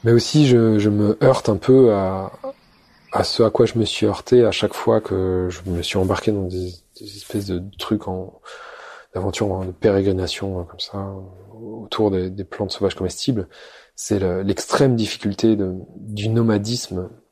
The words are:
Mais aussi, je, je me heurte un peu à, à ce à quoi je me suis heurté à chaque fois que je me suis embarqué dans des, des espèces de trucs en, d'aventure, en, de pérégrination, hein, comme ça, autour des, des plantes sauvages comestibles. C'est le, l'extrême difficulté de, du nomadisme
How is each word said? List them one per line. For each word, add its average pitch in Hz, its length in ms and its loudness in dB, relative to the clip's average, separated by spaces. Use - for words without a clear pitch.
Mais 117 80 4
aussi, 131 340 4
je, 113 320 6
je 104 140 4
me 104 320 2
heurte 135 260 4
un 104 80 2
peu 131 380 6
à, 95 360 -2
à 113 120 -2
ce - 180 -2
à 110 80 6
quoi 113 160 4
je 113 140 -2
me 110 60 2
suis - 200 -2
heurté 117 400 4
à 104 60 2
chaque - 240 -2
fois 110 260 2
que 92 480 -2
je 87 180 -12
me 87 140 -4
suis - 160 -4
embarqué 95 340 0
dans 101 120 -2
des, 90 300 -8
des 107 60 -16
espèces 101 300 -8
de 90 160 -4
trucs - 280 -4
en, 92 320 -10
d'aventure, 98 360 -2
en, 95 140 -4
de 92 60 -8
pérégrination, 98 880 0
hein, 87 100 -10
comme 95 100 -20
ça, 98 320 -10
autour 110 520 -4
des, 92 180 -2
des 95 140 -10
plantes 98 280 -8
sauvages 98 220 -2
comestibles. 98 540 -4
C'est - 240 -2
le, 92 240 -2
l'extrême 120 520 0
difficulté 110 600 0
de, 95 180 -4
du 104 340 -8
nomadisme 110 800 -2